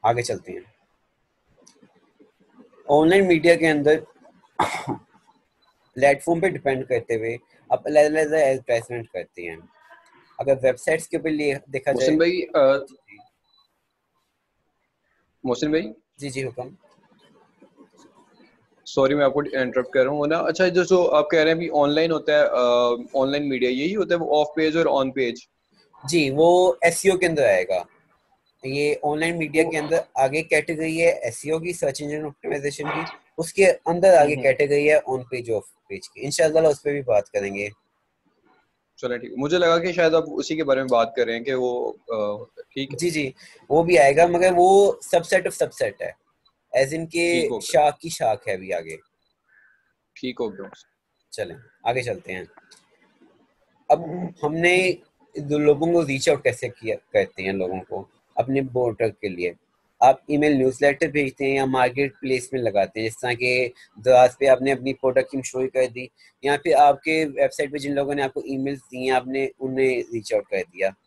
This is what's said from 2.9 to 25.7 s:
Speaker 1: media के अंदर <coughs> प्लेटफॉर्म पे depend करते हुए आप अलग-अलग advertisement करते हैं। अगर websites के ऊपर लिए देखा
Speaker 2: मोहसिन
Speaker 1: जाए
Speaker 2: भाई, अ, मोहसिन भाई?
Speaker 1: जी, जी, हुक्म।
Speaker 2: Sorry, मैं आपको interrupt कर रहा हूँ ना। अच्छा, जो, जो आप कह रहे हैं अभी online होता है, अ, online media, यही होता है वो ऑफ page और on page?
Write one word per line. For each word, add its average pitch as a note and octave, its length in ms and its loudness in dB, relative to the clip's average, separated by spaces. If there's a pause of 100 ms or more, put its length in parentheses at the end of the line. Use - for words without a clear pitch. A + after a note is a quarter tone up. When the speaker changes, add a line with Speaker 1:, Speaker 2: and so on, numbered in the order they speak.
Speaker 1:
media E3+ 280 4
के D#3 100 0
अंदर D#3 400 2 (560)
<coughs> - 280 -4 (1040)
प्लेटफॉर्म C#3+ 460 2
पे F#3+ 80 0
depend C3+ 360 -4
करते A#2 280 -4
हुए A2+ 240 -6 (340)
आप B2+ 160 -2
अलग-अलग D3+ 460 2
advertisement A#2+ 760 -2
करते F2 340 -12
हैं। E2+ 280 -14 (680)
अगर C3+ 160 0
websites C3 520 -2
के E3+ 100 -6
ऊपर D#3 120 -4
लिए D3 300 -2 (100)
देखा C3+ 240 -4
Speaker 2:
मोहसिन C3+ 260 2
Speaker 1:
जाए E3 100 4
Speaker 2:
भाई, F3+ 120 -4
अ, C#3 440 2 (2500)
मोहसिन B2+ 260 -2
भाई? G3 220 -2 (260)
Speaker 1:
जी, C#3 100 -12
जी, C3 120 -8
हुक्म। C3 360 -12 (2000)
Speaker 2:
Sorry, C3+ 300 0
मैं C#3+ 100 2
आपको C3+ 180 0
interrupt B2+ 500 -4
कर C3 100 4
रहा C3+ 100 0
हूँ D3 140 -2
ना। D#3+ 100 0
अच्छा, F3+ 300 0
जो, F3+ 160 2
जो F3+ 220 4
आप D3+ 260 2
कह E3 60 2
रहे D#3 120 4
हैं E3 60 2
अभी E3 140 -6
online D3 420 2
होता D3+ 260 0
है, D3 80 6
अ, A#2+ 600 2 (100)
online C#3 280 0
media, B2+ 280 -2
यही C#3+ 220 -2
होता F3 200 -2
है E3+ 60 0
वो D3+ 100 -6
ऑफ D3+ 260 0
page D#3 220 0
और C#3+ 280 0
on B2+ 100 -8
page? A#2+ 320 -4 (580)